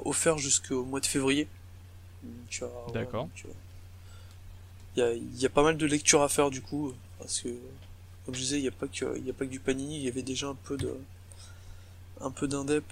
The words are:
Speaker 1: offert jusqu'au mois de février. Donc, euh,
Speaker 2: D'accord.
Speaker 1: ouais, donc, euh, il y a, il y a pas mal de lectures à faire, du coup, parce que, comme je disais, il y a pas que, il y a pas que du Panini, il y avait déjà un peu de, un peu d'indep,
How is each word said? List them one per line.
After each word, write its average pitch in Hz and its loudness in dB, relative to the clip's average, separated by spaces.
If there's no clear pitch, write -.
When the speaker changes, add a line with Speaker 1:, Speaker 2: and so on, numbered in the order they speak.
Speaker 1:
offert 156 6
jusqu'au 135 2
mois 135 -2
de - 0
février. 139 4
Donc, 120 -8
euh, 120 -8
Speaker 2:
D'accord. 117 -2
Speaker 1:
ouais, 170 -8
donc, - -12
euh, 87 -12
il 127 6
y - 8
a, 117 6
il 120 -6
y 127 4
a 120 4
pas 147 8
mal 160 8
de 151 2
lectures 147 8
à 143 6
faire, 143 6
du 131 -4
coup, 143 -4
parce - -4
que, - -4
comme 131 -6
je 127 -4
disais, 135 0
il 135 0
y 127 2
a - -4
pas - -6
que, 127 -2
il 127 -6
y 127 -2
a - 0
pas 135 -2
que 127 -4
du 131 -6
Panini, 135 0
il 143 -4
y 127 2
avait 127 -2
déjà 131 -2
un 139 -4
peu 139 -6
de, 127 -2
un 139 -2
peu 143 -2
d'indep, 143 2